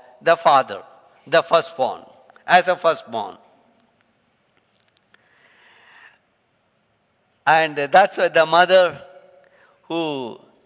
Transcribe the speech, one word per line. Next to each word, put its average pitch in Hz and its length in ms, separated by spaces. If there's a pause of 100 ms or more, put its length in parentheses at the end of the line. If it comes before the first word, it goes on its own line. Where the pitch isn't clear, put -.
(200)
the 170 160
father, 127 460 (440)
the 131 160
firstborn, 127 600 (440)
as 175 220
a 180 80
firstborn. 113 640 (4000)
And 156 300
that's 147 420
why 175 100
the 160 160
mother 175 580 (840)
who 151 520 (260)